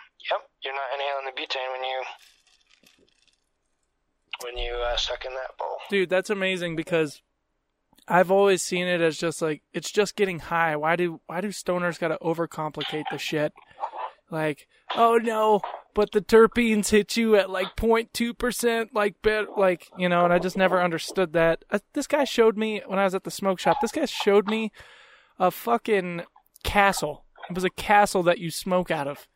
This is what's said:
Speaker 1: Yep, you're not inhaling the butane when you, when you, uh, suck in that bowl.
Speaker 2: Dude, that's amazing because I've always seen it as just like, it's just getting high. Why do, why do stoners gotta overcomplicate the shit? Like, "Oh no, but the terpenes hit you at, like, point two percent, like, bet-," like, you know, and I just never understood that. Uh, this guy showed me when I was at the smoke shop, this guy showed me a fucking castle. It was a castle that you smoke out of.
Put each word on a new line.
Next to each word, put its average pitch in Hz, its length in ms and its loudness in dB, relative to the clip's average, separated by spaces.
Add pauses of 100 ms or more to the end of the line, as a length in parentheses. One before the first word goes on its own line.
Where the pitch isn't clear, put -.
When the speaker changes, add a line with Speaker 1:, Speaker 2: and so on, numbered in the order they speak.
(300)
Speaker 1:
Yep, 190 200 -6 (120)
you're 135 120 -8
not 135 200 -6
inhaling 139 300 -4
the 131 80 -10
butane 131 400 -6
when 131 100 -8
you, 131 200 -6 (2500)
when 123 160 -10
you, 120 160 -4
uh, 120 220 -2
suck 123 280 -6
in 131 100 -10
that 131 240 -10
bowl. - 200 -8 (100)
Speaker 2:
Dude, 190 220 0
that's 185 200 0
amazing 190 460 -4
because 160 460 -2 (840)
I've 180 220 4
always 196 320 4
seen 180 240 -4
it 180 140 0
as 160 160 0
just 165 240 -4
like, 156 220 -4 (100)
it's - 180 -8
just 202 260 0
getting 190 240 -2
high. 165 360 0
Why 160 200 0
do, 170 300 -2
why 170 140 -6
do 208 80 -4
stoners 180 500 -4
gotta 156 220 -2
overcomplicate 156 880 -6
the 147 80 -6
shit? 151 340 -2 (760)
Like, 156 360 -4 (300)
"Oh 233 220 4
no, 220 420 2 (340)
but 208 180 0
the 214 100 2
terpenes 220 680 6
hit - 280 2
you 220 200 4
at, 190 140 4
like, 190 260 -6
point 226 380 2
two 233 200 -2
percent, 226 600 -2
like, 202 280 0
bet-," 214 360 0
like, 185 280 2 (120)
you 180 100 2
know, 175 160 4
and 175 80 4
I 180 60 6
just 175 180 -4
never 185 260 4
understood 165 520 -2
that. 165 360 2
Uh, 208 80 0 (140)
this 294 140 -4
guy 294 180 2
showed 226 320 4
me 214 300 -4
when 190 120 -2
I 196 60 4
was 185 100 0
at 190 100 -4
the 165 60 -8
smoke 196 300 -2
shop, 170 200 4
this 226 120 -2
guy 294 140 -2
showed 202 420 2
me 220 240 -4 (680)
a 180 120 2
fucking 190 720 -2 (420)
castle. 190 640 -2 (220)
It 175 60 -8
was 180 100 -4
a 185 60 0
castle 208 540 2
that 170 140 2
you 170 120 -8
smoke 180 400 -4
out 151 160 -4
of. 143 300 -12